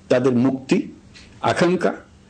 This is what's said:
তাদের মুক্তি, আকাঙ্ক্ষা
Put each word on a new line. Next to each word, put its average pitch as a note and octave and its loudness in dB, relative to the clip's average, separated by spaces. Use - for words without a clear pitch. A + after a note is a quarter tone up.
তাদের B2+ 2
মুক্তি, C3+ 0
আকাঙ্ক্ষা F3 0